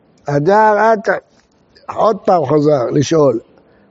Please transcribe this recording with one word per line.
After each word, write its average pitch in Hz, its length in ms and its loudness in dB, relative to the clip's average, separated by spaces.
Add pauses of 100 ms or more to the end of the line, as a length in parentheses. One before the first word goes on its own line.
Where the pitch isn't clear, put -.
(260)
הדר 196 520 2
עתה. 208 360 0 (800)
עוד 196 220 0
פעם 180 300 0
חזר 151 460 0
לשאול. 143 480 0 (500)